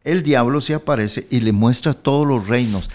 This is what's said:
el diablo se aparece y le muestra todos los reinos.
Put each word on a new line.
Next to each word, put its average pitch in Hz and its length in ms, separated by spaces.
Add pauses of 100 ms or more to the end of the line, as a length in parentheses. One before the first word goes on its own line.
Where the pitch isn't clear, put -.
el 165 180
diablo 139 380
se 151 140
aparece 117 560
y 123 100
le 110 120
muestra 120 400
todos 143 340
los 123 220
reinos. 110 460